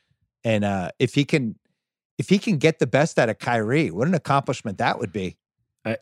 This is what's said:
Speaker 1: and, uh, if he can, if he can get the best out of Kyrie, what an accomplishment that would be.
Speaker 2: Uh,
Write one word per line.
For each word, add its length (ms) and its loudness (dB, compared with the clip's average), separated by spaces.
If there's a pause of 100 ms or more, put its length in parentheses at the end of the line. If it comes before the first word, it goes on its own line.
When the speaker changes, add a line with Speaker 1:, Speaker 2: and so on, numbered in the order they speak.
(420)
Speaker 1:
and, 220 0
uh, 340 -2
if 160 0
he 120 2
can, 320 0 (580)
if 140 -6
he 80 6
can 180 0
get 220 2
the 80 2
best 320 2
out 100 4
of 100 -4
Kyrie, 520 0
what 180 -2
an 60 0
accomplishment 640 -2
that 200 -2
would 140 -6
be. 240 -6 (480)
Speaker 2:
Uh, 180 -4